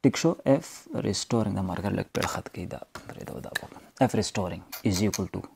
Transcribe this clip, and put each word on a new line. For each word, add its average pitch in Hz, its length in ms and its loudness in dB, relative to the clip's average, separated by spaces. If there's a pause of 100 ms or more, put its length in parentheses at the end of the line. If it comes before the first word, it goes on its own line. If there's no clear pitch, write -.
ټیک - 180 6
شو، 165 100 6 (220)
اف - 180 -2 (360)
ریسټورینګ، 104 520 0
دا - 100 0
مارکر 98 280 -2
لږ 101 80 -2 (120)
پیړ - 160 0
خط - 220 -6
کوي، 90 180 -6
دا - 60 -8 (160)
پرېږده، - 500 -12
دا - 140 -10
به - 240 -16 (200)
اف - 160 2
ریسټورینګ 92 420 -2 (260)
از 92 140 2
ایکوال 98 320 2
ټو 95 60 -4 (160)